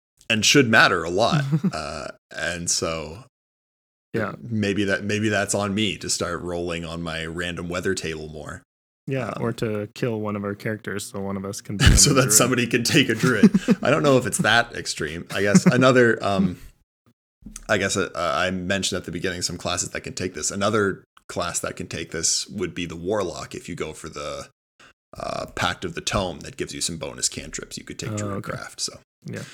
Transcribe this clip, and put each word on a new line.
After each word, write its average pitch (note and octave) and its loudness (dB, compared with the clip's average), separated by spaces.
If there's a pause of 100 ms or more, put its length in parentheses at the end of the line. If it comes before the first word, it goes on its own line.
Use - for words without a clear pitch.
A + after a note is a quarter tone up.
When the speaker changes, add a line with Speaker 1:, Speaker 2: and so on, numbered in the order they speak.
(300)
Speaker 1:
and A2 2
should C3+ 6
matter A2 6
a E2 -4
lot. A#2 4 (160)
Speaker 2:
<laughs> F3+ 0
Speaker 1:
Uh, D2+ -6 (260)
and E2+ -4
so E2 -4 (880)
Speaker 2:
Yeah. G#2+ -4
Speaker 1:
maybe G#2 0
that, G2 2
maybe G#2+ 0
that's G2+ 2
on G2+ 0
me G2 0
to F2+ -8
start E2+ -2
rolling F2 -4
on E2 -6
my D#2+ -4
random F2 -6
weather F#2 -2
table D#2 -6
more. D2+ -12 (460)
Speaker 2:
Yeah, C3 -4
Speaker 1:
Um, - -6
Speaker 2:
or A#2 -2
to G#2+ -4
kill A2+ -2
one G#2 -2
of G2+ -4
our G2+ -4
characters G#2 -6
so - -10
one G2 -4
of F#2+ -6
us G2 -8
can G#2 -8
Speaker 1:
<laughs> - -
Speaker 2:
become - 6
Speaker 1:
so D3 6
Speaker 2:
a - 2
Speaker 1:
that C3 6
Speaker 2:
druid. G#2+ 2
Speaker 1:
somebody A#2+ 4
can A#2+ 0
take C3+ 4
a A2+ 0
druid. A#2 6 (160)
Speaker 2:
<laughs> - 2
Speaker 1:
I - 4
don't D#3 4
know C#3 8
if B2 2
it's - 0
that A#2 4
extreme. E2 -6
I G2+ -2
guess G2+ 6
another, B2+ 6
um, F#2+ 0 (1080)
I A2 2
guess, F#2+ 0
uh, F#2 0
I E2+ 0
mentioned F#2 -2
at E2+ -8
the E2 -6
beginning F2 -4
some F2 -4
classes F2 -4
that E2 -8
can - -10
take F2+ -6
this. D2+ -4
Another G2+ 2 (240)
class F2 -4
that F2 -4
can F2 -10
take E2 -8
this - -2
would F2+ -6
be F2 -4
the E2 -8
Warlock. E2+ -4
If - -12
you F2 -8
go D#2+ -6
for D#2+ -14
the, D2 -10 (680)
uh, G1+ -6 (100)
Pact F2+ -2
of E2 -8
the - -8
Tome, F#2 -2
that D2 -14
gives - -6
you C#2+ -10
some F2 -4
bonus B1 -4
cantrips, - -10
you - -12
could - -12
take - -6
Speaker 2:
Oh, G#2+ -4
okay. G#2 -6
Speaker 1:
Druidcraft. - -12
So - -6 (260)
Speaker 2:
Yeah, A#2 -8 (100)